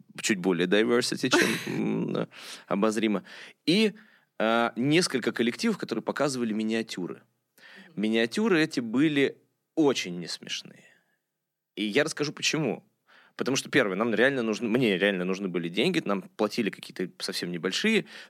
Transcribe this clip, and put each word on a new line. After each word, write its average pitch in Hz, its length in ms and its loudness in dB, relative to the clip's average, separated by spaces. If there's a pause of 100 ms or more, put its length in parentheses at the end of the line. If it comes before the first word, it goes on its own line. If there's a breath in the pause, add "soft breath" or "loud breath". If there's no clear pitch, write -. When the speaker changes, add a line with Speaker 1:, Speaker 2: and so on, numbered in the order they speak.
(220)
Speaker 1:
чуть 107 160 0
более 90 280 2
diversity, 120 640 2
чем, 294 200 4 (100)
Speaker 2:
<laughs> - 80 -10 (400)
Speaker 1:
м, - 80 -4
да, - 140 -4 (380 loud breath)
обозримо. 107 560 0 (440 loud breath)
И, 208 260 4 (460 loud breath)
а, 113 380 2
несколько 139 560 2
коллективов, 123 440 0
которые - 260 -6
показывали 123 520 -2
миниатюры. 110 640 -4 (760 loud breath)
Миниатюры 117 640 2
эти 156 180 0
были 135 560 2 (380)
очень 120 460 2
несмешные. - 640 -12 (920)
И 98 80 -2
я 107 200 2
расскажу, 147 280 -4
почему. 135 500 -2 (540 soft breath)
Потому 123 220 -2
что, - 100 -6
первое, 110 280 2
нам 113 180 0
реально 127 280 2
нужны, 110 260 -2
мне 110 280 4
реально 95 300 2
нужны 95 220 -2
были 85 200 -2
деньги, 143 340 0
нам 101 200 -2
платили 107 480 -2
какие-то - 400 -8 (120)
совсем 92 300 -6
небольшие, 123 540 0 (240 loud breath)